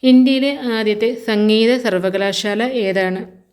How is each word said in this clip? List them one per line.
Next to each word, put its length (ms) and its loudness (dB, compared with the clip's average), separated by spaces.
ഇന്ത്യയിലെ 420 4
ആദ്യത്തെ 320 0
സംഗീത 460 2
സർവകലാശാല 760 -2
ഏതാണ്? 380 -2